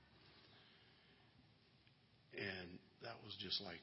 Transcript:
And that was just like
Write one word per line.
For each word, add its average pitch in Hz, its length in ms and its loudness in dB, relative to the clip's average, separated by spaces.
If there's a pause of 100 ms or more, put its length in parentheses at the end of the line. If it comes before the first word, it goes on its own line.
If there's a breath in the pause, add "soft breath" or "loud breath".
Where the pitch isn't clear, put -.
(2500 loud breath)
And 92 400 6 (240)
that 113 240 0
was 101 160 0
just 95 200 8
like 87 220 2